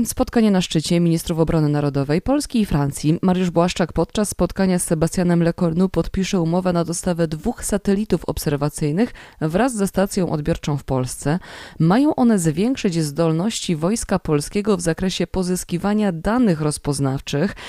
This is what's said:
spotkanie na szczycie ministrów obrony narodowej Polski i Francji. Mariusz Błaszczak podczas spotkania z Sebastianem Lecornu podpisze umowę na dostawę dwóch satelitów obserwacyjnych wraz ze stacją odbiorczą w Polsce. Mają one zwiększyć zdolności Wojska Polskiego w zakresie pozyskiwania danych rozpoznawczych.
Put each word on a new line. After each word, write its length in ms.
spotkanie 460
na 100
szczycie 400
ministrów 380
obrony 300
narodowej 540
Polski 380
i 60
Francji. 560
Mariusz 280
Błaszczak 420
podczas 360
spotkania 500
z 60
Sebastianem 580
Lecornu 460
podpisze 520
umowę 320
na 120
dostawę 440
dwóch 360
satelitów 600
obserwacyjnych 880
wraz 340
ze 120
stacją 440
odbiorczą 460
w 80
Polsce. 540
Mają 360
one 240
zwiększyć 640
zdolności 720
Wojska 420
Polskiego 580
w 40
zakresie 460
pozyskiwania 840
danych 480
rozpoznawczych. 960